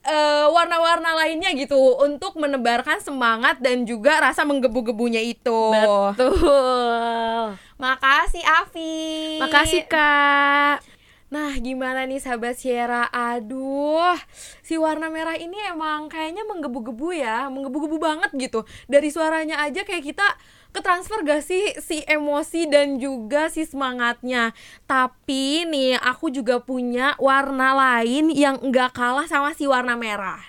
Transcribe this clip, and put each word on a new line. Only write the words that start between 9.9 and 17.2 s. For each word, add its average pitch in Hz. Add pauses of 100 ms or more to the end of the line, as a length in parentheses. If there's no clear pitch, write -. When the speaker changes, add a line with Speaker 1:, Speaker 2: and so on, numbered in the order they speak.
Speaker 1:
Nah, 294
gimana 262
nih 269
sahabat 240
Sierra? 240
Aduh, 269 (460)
si -
warna 311
merah 320
ini 339 (100)
emang 311
kayaknya 320
menggebu-gebu 277
ya, 269